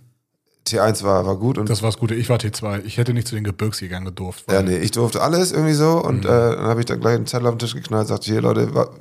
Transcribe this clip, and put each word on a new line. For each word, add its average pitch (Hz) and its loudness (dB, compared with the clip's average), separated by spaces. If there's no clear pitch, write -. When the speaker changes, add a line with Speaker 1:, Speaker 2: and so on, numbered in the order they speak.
Speaker 1:
T 113 0
eins 104 2
war, 95 2
war 98 0
gut. 117 0
Und 107 -2
Speaker 2:
Das 110 -2
war's 110 -2
Gute. 113 0
Ich 117 -2
war 120 2
T 107 -4
zwei. 101 -6
Ich 104 -10
hätte 120 0
nicht 117 -2
zu 113 -8
den 107 -4
Gebirgsjägern 95 -4
gedurft, 92 -10
Speaker 1:
Ja, 98 4
Speaker 2:
weil 98 4
Speaker 1:
nee, 90 2
ich 85 0
durfte 113 0
alles 170 2
irgendwie 156 2
so. 160 4
Und, - 0
Speaker 2:
Mhm. - 0
Speaker 1:
äh, 117 4
dann 98 -4
habe 113 2
ich 117 -2
dann 117 -2
gleich 117 2
einen 113 -2
Zettel 120 -2
auf 120 2
den 113 -6
Tisch 117 -6
geknallt, 107 -2
sagte, - -4
hier, 110 0
Leute, 113 2
war, - 2